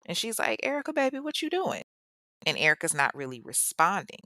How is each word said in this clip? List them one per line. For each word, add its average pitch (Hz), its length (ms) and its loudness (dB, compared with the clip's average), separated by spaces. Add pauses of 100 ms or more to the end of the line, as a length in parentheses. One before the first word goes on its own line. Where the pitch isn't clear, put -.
And 175 120 -4
she's 226 220 -2
like, - 240 2
Erica, 294 300 -2
baby, 277 260 2
what 294 220 -6
you 311 80 -2
doing? 359 340 -2 (640)
And 156 120 0
Erica's 156 360 2
not 143 220 2
really 131 260 -6
responding. 160 840 0